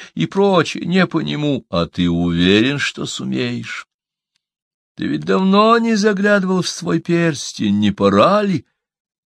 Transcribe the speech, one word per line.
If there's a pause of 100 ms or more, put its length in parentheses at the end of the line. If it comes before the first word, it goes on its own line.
(140)
и
прочее
не
по
нему.
А
ты
уверен,
что
сумеешь? (1120)
Ты
ведь
давно
не
заглядывал
в
свой
перстень,
не
пора
ли? (640)